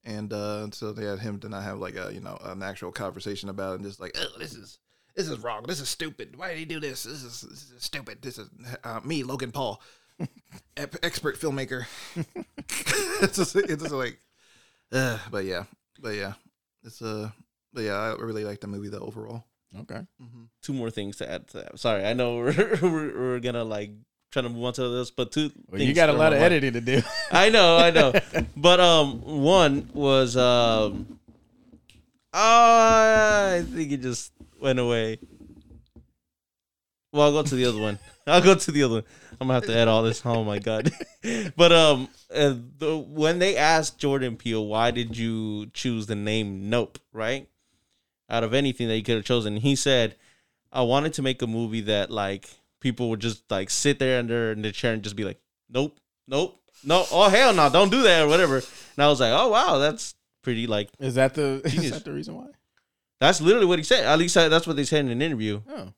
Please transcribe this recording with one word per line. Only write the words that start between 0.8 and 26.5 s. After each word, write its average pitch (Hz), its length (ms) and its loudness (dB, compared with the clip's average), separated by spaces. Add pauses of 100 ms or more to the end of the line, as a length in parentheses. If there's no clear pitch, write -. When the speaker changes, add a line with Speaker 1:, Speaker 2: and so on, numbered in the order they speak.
Speaker 1:
they 107 120 -10
had 101 140 -8
him 104 220 -10
to 110 80 -16
not 98 140 -12
have, 98 160 -10
like, 92 180 -12
a, 95 160 -12
you 101 80 -16
know, 95 220 -16
an 95 200 -14
actual 95 280 -12
conversation 98 580 -12
about 95 240 -8
it, - 20 -8
and 92 100 -14
just 98 140 -18
like, 92 180 -16
"Oh, - 220 -10
this 156 160 -16
is, 104 240 -20 (360)
this 170 140 -8
is 151 100 -12
wrong. 113 280 -12
This 156 140 -8
is 127 80 -10
stupid. - 480 -12
Why 180 120 -14
did 165 80 -12
he 160 80 -14
do 156 140 -12
this? 135 240 -10
This 139 200 -16
is, 120 180 -18
this 139 300 -20
is 123 120 -18
stupid. 117 380 -14
This 127 160 -14
is, 107 120 -18 (360)
uh, 113 180 -10
me, 147 200 -6
Logan 127 280 -10
Paul, 117 300 -8 (380)
<laughs> - 580 -16
ep-, 143 260 -14
expert 165 340 -6
filmmaker." 131 480 -8 (300)
<laughs> 165 100 -6 (960)
It's - 140 -2
just, 185 220 -4
it's 175 260 -4
just 151 100 -8
like, 127 260 -8 (760)
uh, 123 240 -2 (140)
but 101 140 -6
yeah, 92 200 -6 (360)
but 110 140 -10
yeah, 98 180 -10 (500)
it's, 113 180 -20
uh, 107 280 -8 (440)
but 120 80 -8
yeah, 104 140 -4
I 110 260 -4
really 107 240 -8
like 101 160 -12
the 107 60 -14
movie 101 220 -10
though 104 100 -14
overall. 110 440 -14 (380)
Speaker 2:
Okay. - 200 -16 (200)
Speaker 1:
Mm-hmm. 120 220 -20 (180)
Speaker 3:
Two 147 120 -10
more 120 160 -6
things 101 280 -10
to - 120 -12
add 85 200 -12
to - 80 -18
that. - 220 -16
Sorry, 104 260 -2
I 110 80 -2
know 120 240 -2
<laughs> - 0 -
we're, 170 440 0
we're, 160 380 -2
we're 123 220 -4
gonna, 120 240 -6
like, 104 260 -10 (400)
try 135 100 -2
to 120 80 -6
move 120 140 -8
on 123 100 -4
to 127 160 -4
this, 123 220 -6
but 123 200 -6
two 151 200 -2 (160)
Speaker 2:
Well, 95 140 -8
you 127 60 2
Speaker 3:
things 139 80 0
Speaker 2:
got 165 140 6
a 147 40 2
Speaker 3:
that - 20 2
are - 40 0
Speaker 2:
lot 156 140 6
of 143 40 2
Speaker 3:
on - 40 2
my 160 40 6
Speaker 2:
editing 143 280 2